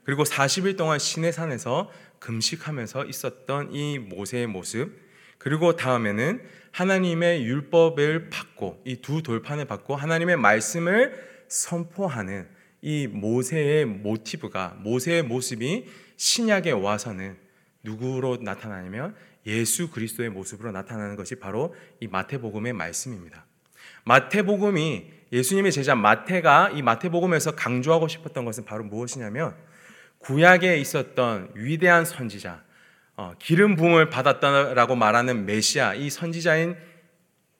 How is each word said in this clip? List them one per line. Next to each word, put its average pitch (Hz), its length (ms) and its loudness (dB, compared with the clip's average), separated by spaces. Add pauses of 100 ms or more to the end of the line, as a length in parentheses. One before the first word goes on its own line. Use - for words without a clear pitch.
그리고 139 180 0
사십 143 420 0
일 196 120 -2
동안 160 220 0
시내산에서 160 920 -4 (280)
금식하면서 127 880 -6
있었던 - 640 -6
이 143 260 -4
모세의 101 480 -6
모습, 110 500 -6 (400)
그리고 160 380 2
다음에는 123 640 0 (300)
하나님의 175 720 2
율법을 151 840 2
받고, - 560 -10
이 127 160 -8
두 156 200 -4
돌판을 143 440 -6
받고 135 320 -6
하나님의 165 400 0
말씀을 170 920 2 (220)
선포하는 135 1000 -6 (340)
이 147 260 -2
모세의 131 760 0
모티브가, 104 960 -6
모세의 127 440 0
모습이 127 680 -4 (260)
신약에 202 560 0
와서는 98 640 -4 (480)
누구로 127 540 -4
나타나냐면, 104 760 -10 (320)
예수 113 440 -2
그리스도의 117 400 -6
모습으로 101 420 -10
나타나는 104 460 -8
것이 98 180 -10
바로 120 400 -6 (240)
이 117 80 -10
마태복음의 107 640 -6
말씀입니다. 87 720 -10 (600)
마태복음이, 185 1120 2 (160)
예수님의 185 400 2
제자 139 200 2
마태가 156 760 6
이 147 120 -6
마태복음에서 165 760 2
강조하고 147 520 2
싶었던 143 380 -8
것은 113 180 -8
바로 107 220 -10
무엇이냐면, 117 680 -6 (680)
구약에 175 580 6
있었던 123 760 -2
위대한 160 520 4
선지자, 101 580 -10 (540)
어, 90 220 -10
기름 190 360 4
부음을 160 340 6
받았다라고 135 840 4
말하는 117 500 4
메시아, 107 500 0
이 143 140 -6
선지자인 165 680 -2 (840)